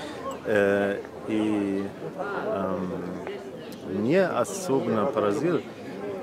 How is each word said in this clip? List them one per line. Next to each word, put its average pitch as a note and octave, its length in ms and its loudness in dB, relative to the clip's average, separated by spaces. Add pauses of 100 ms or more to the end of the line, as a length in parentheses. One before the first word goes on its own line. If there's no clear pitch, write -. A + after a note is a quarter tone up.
(440)
Э, G2+ 560 4 (280)
и, G#2 560 2 (600)
эм, F#2+ 440 -2 (1000)
мне B2 340 4
особенно A#2 840 2
поразил G#2 540 2 (640)